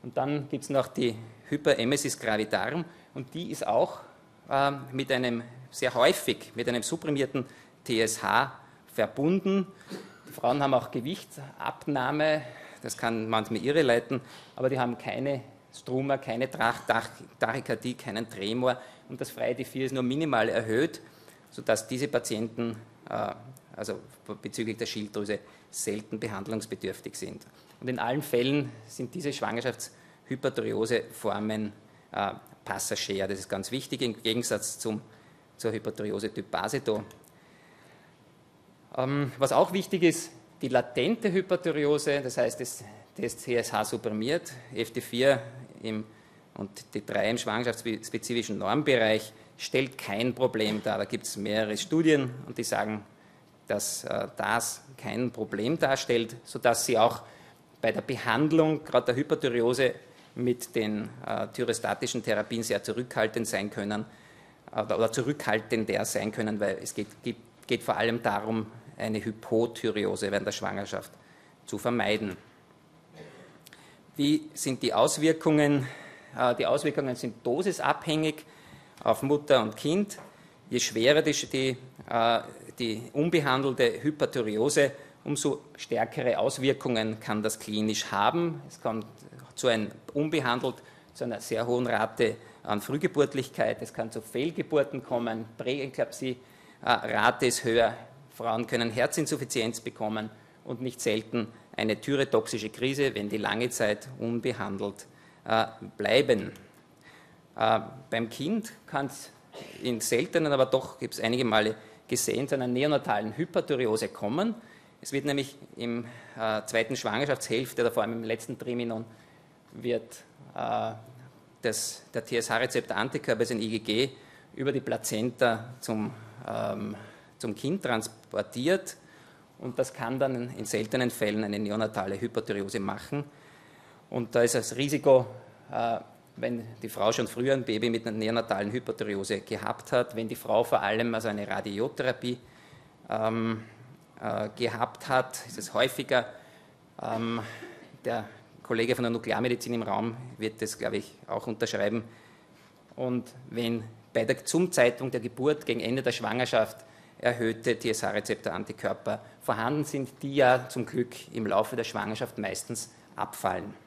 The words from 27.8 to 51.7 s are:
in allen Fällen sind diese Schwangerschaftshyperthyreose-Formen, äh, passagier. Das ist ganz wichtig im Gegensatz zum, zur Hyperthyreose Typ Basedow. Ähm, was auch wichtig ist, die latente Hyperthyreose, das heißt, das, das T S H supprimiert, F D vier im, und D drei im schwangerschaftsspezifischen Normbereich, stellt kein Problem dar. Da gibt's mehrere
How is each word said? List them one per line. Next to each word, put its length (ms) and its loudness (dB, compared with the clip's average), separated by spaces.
in 120 -4
allen 220 0
Fällen 480 2
sind 300 -10
diese 180 -2
Schwangerschaftshyperthyreose-Formen, 2500 -2
äh, 220 -2
passagier. 640 -2
Das 120 -2
ist 100 -12
ganz 220 -2
wichtig 320 -4
im 200 -4
Gegensatz 560 0
zum, 220 -2
zur 160 -2
Hyperthyreose 600 -4
Typ 160 -8
Basedow. 540 0
Ähm, 420 -2
was 140 4
auch 220 4
wichtig 300 0
ist, 280 4
die 80 -2
latente 600 2
Hyperthyreose, 920 2
das 160 -4
heißt, 240 0
das, 240 -8
das 180 -4
T 200 -2
S 180 0
H 100 2
supprimiert, 680 -2
F 180 -2
D 100 -4
vier 400 4
im, 240 -4
und 400 -10
D 120 -6
drei 260 2
im 60 2
schwangerschaftsspezifischen 1200 -2
Normbereich, 760 4
stellt 400 0
kein 360 -2
Problem 480 2
dar. 180 0
Da 60 0
gibt's 300 -6
mehrere 400 0